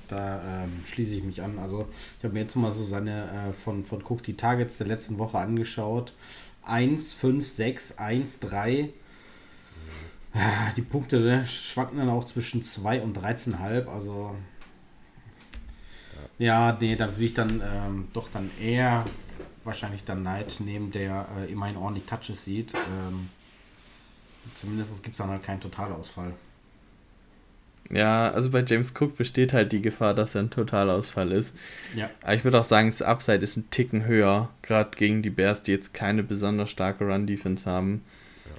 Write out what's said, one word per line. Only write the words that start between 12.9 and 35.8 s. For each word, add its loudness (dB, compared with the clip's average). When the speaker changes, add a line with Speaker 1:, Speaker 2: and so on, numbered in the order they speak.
Speaker 1:
und -4
dreizehn -4
halb, -2
also -8
ja, 6
nee, 2
dann 0
würde 2
ich 0
dann, 0
ähm, -2
doch -6
dann -6
eher 2
wahrscheinlich -6
dann -6
Knight -6
nehmen, -6
der, -4
äh, -6
immerhin -4
ordentlich -4
Touches -8
sieht. -6
Ähm, -4
zumindest -6
gibt's -12
dann -4
halt -4
keinen -6
Totalausfall. -8
Speaker 2:
Ja, 4
also 2
bei 4
James 2
Cook 2
besteht 4
halt 6
die 2
Gefahr, 2
dass 0
er 2
ein 0
Totalausfall 2
ist. 2
Speaker 1:
Ja. -4
Speaker 2:
Aber 4
ich 0
würd 6
auch 10
sagen, 8
das -2
Upside 4
ist -2
ein -6
Ticken 2
höher, 6
grad 2
gegen 4
die 0
Bears, 2
die 2
jetzt 0